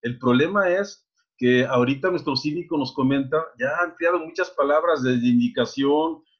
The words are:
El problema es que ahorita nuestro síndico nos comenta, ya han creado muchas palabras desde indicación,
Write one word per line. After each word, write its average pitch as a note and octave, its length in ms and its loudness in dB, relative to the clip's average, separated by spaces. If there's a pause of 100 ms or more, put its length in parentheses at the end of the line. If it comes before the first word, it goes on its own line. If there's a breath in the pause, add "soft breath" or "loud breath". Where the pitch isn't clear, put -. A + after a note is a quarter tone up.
El B2 180 -8
problema E3 500 2
es G3 360 -4 (320)
que B2 300 2
ahorita C3 440 0
nuestro D#3 260 -2
síndico D#3 420 -4
nos C3 160 -4
comenta, C#3 500 0 (140)
ya B2+ 100 -2 (140)
han E3+ 140 -4
creado E3+ 240 0
muchas E3+ 300 -6
palabras D3+ 520 0
desde B2 240 0
indicación, C3+ 960 0 (160)